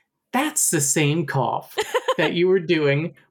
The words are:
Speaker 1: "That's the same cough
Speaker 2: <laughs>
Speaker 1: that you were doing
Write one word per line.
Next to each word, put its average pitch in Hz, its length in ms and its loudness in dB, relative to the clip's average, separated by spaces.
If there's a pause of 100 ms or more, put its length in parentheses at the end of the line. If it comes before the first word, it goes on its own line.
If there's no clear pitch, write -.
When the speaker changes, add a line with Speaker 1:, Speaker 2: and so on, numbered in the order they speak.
(320)
Speaker 1:
"That's 294 380 -2
the 165 100 0
same 151 460 0
cough 120 500 -4 (200)
Speaker 2:
<laughs> 508 200 -2
Speaker 1:
that - 160 0
you 175 160 2
were 190 120 4
doing 156 540 0 (160)